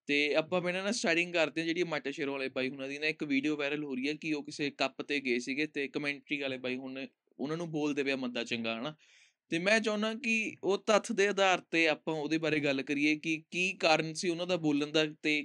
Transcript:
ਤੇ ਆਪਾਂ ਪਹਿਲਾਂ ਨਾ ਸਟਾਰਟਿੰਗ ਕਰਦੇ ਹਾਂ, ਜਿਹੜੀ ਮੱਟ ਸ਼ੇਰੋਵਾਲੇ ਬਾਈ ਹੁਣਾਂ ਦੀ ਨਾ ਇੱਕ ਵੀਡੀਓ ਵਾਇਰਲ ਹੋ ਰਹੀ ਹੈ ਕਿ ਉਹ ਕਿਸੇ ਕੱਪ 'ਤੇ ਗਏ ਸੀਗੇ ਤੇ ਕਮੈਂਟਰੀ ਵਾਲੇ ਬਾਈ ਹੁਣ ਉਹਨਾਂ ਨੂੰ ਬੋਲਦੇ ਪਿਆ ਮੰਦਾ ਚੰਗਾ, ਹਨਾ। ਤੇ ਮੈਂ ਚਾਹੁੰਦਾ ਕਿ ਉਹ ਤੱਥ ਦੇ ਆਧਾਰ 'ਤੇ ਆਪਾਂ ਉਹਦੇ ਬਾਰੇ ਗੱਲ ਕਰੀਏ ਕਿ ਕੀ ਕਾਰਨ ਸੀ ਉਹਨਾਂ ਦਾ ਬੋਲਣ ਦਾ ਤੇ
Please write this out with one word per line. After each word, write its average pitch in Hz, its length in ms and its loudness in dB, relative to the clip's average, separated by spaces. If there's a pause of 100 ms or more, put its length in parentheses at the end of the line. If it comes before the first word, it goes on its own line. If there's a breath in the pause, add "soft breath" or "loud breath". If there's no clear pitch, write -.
ਤੇ 147 280 2
ਆਪਾਂ 160 260 2
ਪਹਿਲਾਂ 180 220 -2
ਨਾ 202 80 0
ਸਟਾਰਟਿੰਗ 175 420 0
ਕਰਦੇ 160 280 2
ਹਾਂ, 165 60 -4
ਜਿਹੜੀ 170 160 0
ਮੱਟ 147 260 -2
ਸ਼ੇਰੋਵਾਲੇ 139 400 -4
ਬਾਈ 131 200 -2
ਹੁਣਾਂ 135 180 -8
ਦੀ 143 120 -8
ਨਾ 151 80 0
ਇੱਕ 156 160 -2
ਵੀਡੀਓ 143 340 2
ਵਾਇਰਲ 147 260 -2
ਹੋ 139 120 -6
ਰਹੀ 127 120 -2
ਹੈ 151 60 0
ਕਿ 151 200 -4
ਉਹ 147 100 -2
ਕਿਸੇ 151 260 -4
ਕੱਪ 135 320 -2
'ਤੇ 143 180 -2
ਗਏ 123 200 2
ਸੀਗੇ 135 260 -2
ਤੇ 147 220 -4
ਕਮੈਂਟਰੀ 143 540 -6
ਵਾਲੇ 135 160 -4
ਬਾਈ 127 180 -4
ਹੁਣ 131 320 -10 (320)
ਉਹਨਾਂ 147 180 -4
ਨੂੰ 170 140 -6
ਬੋਲਦੇ 147 320 0
ਪਿਆ 135 120 0
ਮੰਦਾ 123 280 -4
ਚੰਗਾ, 113 360 -2
ਹਨਾ। 151 160 -6 (540 soft breath)
ਤੇ 165 100 -2
ਮੈਂ 208 200 4
ਚਾਹੁੰਦਾ 214 340 0
ਕਿ 226 500 -2
ਉਹ 196 140 2
ਤੱਥ 208 340 2
ਦੇ 196 160 2
ਆਧਾਰ 190 320 4
'ਤੇ 165 280 2
ਆਪਾਂ 151 260 0
ਉਹਦੇ 151 240 0
ਬਾਰੇ 156 220 0
ਗੱਲ 139 220 2
ਕਰੀਏ 147 340 2
ਕਿ 160 360 -4
ਕੀ 185 220 -2
ਕਾਰਨ 160 400 2
ਸੀ 175 160 -2
ਉਹਨਾਂ 170 180 -2
ਦਾ 180 80 2
ਬੋਲਣ 147 360 2
ਦਾ 156 140 4 (180)
ਤੇ 151 220 2